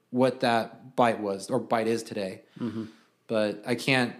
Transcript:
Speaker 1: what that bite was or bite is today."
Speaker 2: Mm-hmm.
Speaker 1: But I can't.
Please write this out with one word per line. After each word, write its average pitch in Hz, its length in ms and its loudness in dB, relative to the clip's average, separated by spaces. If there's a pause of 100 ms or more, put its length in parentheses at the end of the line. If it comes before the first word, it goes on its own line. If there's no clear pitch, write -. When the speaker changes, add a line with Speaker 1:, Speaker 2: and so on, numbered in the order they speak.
(100)
Speaker 1:
what 127 300 2
that 117 560 0
bite 113 240 4
was 98 300 -4
or 127 80 0
bite 110 300 0
is 113 140 0
today." 95 400 -8 (160)
Speaker 2:
Mm-hmm. 110 260 -6 (420)
Speaker 1:
But 107 400 0
I 123 80 0
can't. 123 460 2